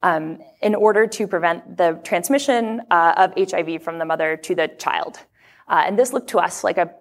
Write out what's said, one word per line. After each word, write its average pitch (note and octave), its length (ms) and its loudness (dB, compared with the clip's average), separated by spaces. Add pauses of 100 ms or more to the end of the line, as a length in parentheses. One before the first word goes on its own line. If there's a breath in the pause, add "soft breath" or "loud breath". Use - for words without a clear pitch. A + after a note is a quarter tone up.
um, D#3+ 360 -2 (240)
in G#3 120 2
order G#3 320 4
to A3 200 -6
prevent E3+ 500 -4
the E3+ 280 2
transmission, A3+ 760 -2 (100)
uh, E3+ 260 6
of F#3 200 4
H F#3+ 180 -2
I E3+ 80 0
V D#3+ 160 -6
from E3 200 -8
the E3 60 -4
mother D#3+ 320 -2
to D#3+ 180 -6
the D#3+ 140 -2 (100)
child. - 400 -6 (500 soft breath)
Uh, D#3+ 180 4
and G3+ 120 0
this B3 140 4
looked B3+ 180 -6
to G#3 80 2
us F3 260 -2
like F#3 140 0
a E3+ 120 0 (100)